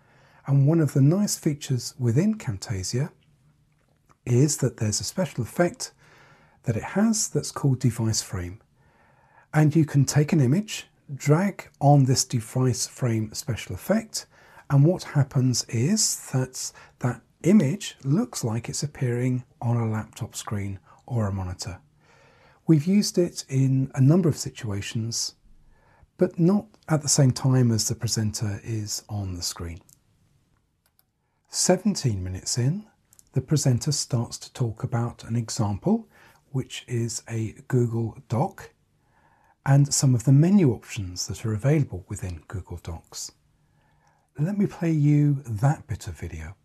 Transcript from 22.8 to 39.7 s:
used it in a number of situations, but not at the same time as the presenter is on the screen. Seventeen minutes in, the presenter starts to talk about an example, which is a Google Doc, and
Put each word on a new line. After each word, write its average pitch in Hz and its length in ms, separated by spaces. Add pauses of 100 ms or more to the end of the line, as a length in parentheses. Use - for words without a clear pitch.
used 196 300
it 175 320
in 135 460
a 135 60
number 151 280
of 120 80
situations, - 1000 (840)
but 185 200
not 190 280 (220)
at 156 120
the 143 80
same 139 220
time 127 400
as 110 180
the 113 60
presenter 107 680
is 107 460
on 98 280
the 87 60
screen. 85 380 (1700)
Seventeen 165 760
minutes 92 360
in, 156 260 (480)
the 131 80
presenter 143 520
starts - 440
to - 160
talk 113 300
about 117 420
an 113 120
example, 120 720 (420)
which - 380
is 117 400
a 110 260 (140)
Google 117 500 (100)
Doc, 151 420 (920)
and 139 300